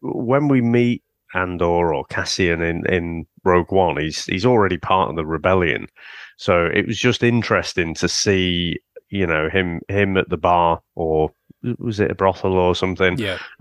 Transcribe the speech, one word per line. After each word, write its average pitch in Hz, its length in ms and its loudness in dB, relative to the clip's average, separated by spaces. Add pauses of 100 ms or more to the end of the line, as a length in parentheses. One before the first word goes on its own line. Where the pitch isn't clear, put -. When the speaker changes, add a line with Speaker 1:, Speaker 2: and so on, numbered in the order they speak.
Speaker 1:
when 131 460 -2
we 135 120 4
meet 120 420 0 (320)
Andor 87 600 0
or 69 100 -4
Cassian - 560 -2
in, 85 260 -2
in 85 380 -2 (200)
Rogue 90 280 2
One, 87 240 2
he's, - 300 -6
he's 92 180 -4
already 104 320 2
part 92 320 0
of 80 80 -6
the 82 80 -4
rebellion. 80 640 0 (500)
So 87 300 0
it 90 200 0
was 113 120 -6
just 123 240 0
interesting 101 720 0
to 87 160 -2
see, 90 680 0 (300)
you 98 180 -2
know, 78 220 0
him, 87 400 -2
him 98 300 0
at - 100 0
the 87 80 -4
bar, 85 460 2 (140)
or 78 340 0 (480)
was 110 200 -6
it 104 120 2
a - 40 -4
brothel 95 440 0
or 90 160 4
something? 92 440 0
Speaker 2:
Yeah. 95 200 -4 (220)